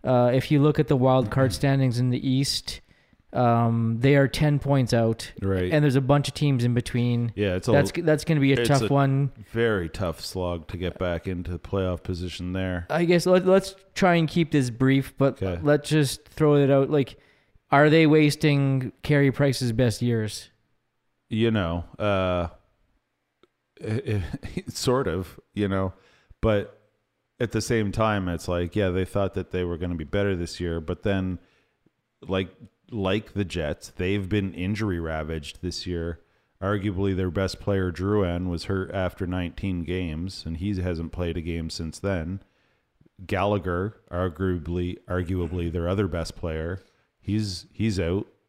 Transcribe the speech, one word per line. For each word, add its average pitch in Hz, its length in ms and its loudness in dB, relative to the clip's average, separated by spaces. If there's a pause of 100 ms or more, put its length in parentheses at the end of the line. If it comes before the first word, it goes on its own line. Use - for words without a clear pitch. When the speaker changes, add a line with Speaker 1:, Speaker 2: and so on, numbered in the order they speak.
Speaker 1:
Uh, 123 280 4
if 127 200 2
you 143 100 6
look 151 160 4
at 151 80 2
the 147 100 4
wild 131 360 4
card 131 200 2
standings 135 460 2
in 127 120 0
the 123 180 -2
East, - 520 -2 (520)
um, 117 680 2
they 139 160 6
are 139 120 4
ten 147 300 2
points 135 360 2
out. 113 360 0 (120)
Speaker 2:
Right. 95 300 0
Speaker 1:
And 151 120 4
there's 135 120 4
a 139 40 6
bunch 139 280 2
of 139 60 -8
teams 135 300 0
in 120 100 2
between. 120 640 -2
Speaker 2:
Yeah, 98 200 0
it's 95 120 -2
a 120 40 4
Speaker 1:
That's 143 200 4
g-, - 80 -6
that's 151 240 2
gonna 160 160 2
be 139 140 4
a 123 60 2
Speaker 2:
it's 120 80 0
Speaker 1:
tough 139 140 4
Speaker 2:
a 107 60 -2
Speaker 1:
one. 139 420 2 (220)
Speaker 2:
very 110 360 0
tough 82 360 -4
slog 87 440 -6
to - 80 -10
get 87 220 -6
back 87 280 -4
into 87 320 -6
playoff 92 440 -4
position 90 520 -6
there. 92 340 -4
Speaker 1:
I 165 160 0
guess 170 220 4
let, 185 180 4
let's 190 300 4 (200)
try 180 200 4
and 165 140 4
keep 165 240 0
this 131 180 2
brief, 131 480 2
but 139 240 2
Speaker 2:
Okay. 90 200 -2
Speaker 1:
let's 147 280 2
just 151 380 2
throw 151 280 2
it 143 140 4
out. 135 180 4
Like, 143 300 0 (520)
are 147 200 6
they 160 160 6
wasting 143 880 4 (100)
Carey 143 300 4
Price's 127 400 0
best 113 300 2
years? 113 460 -2 (800)
Speaker 2:
You 113 220 2
know, 87 340 0 (140)
uh, 92 500 0 (1300)
<laughs> - 80 -8 (800)
sort 127 400 0
of, 90 300 -6 (160)
you 101 140 0
know, 95 240 -2 (480)
but 104 400 0 (580)
at 123 140 -2
the 110 80 0
same 107 320 0
time, 104 360 0
it's 85 200 -6
like, 87 260 -2
yeah, 101 140 0
they 90 160 0
thought 98 300 -2
that 95 160 -8
they 92 140 -4
were 87 120 -4
gonna 87 180 -4
be 80 100 -6
better 101 320 -2
this 85 240 -8
year, 85 200 -4
but 85 220 -8
then, 95 360 -2 (880)
like, 95 220 -2 (420)
like 104 440 -4
the 101 100 -2
Jets, 80 520 -6
they've 95 320 -2
been 98 260 -2
injury 95 460 -2
ravaged 80 600 -6
this - 260 -8
year. 85 340 -6 (420)
Arguably, 98 520 -2
their 92 160 0
best 92 300 -4
player, 95 320 -2
Drouin, 92 560 0
was 85 160 -6
hurt 95 280 -4
after 92 340 -4
nineteen 90 560 -4
games, 87 640 -6
and 82 100 -6
he 98 240 -4
hasn't 85 320 -4
played 87 240 -4
a 87 60 -6
game 82 260 -6
since 82 300 -10
then. 95 440 -4 (840)
Gallagher, 95 720 -2 (140)
arguably, 90 880 -2 (100)
arguably 90 640 -2
their 85 180 -2
other 98 180 0
best 82 300 -6
player, 82 440 -6 (400)
he's, 101 520 -4
he's 104 280 -2
out 90 260 -2 (220)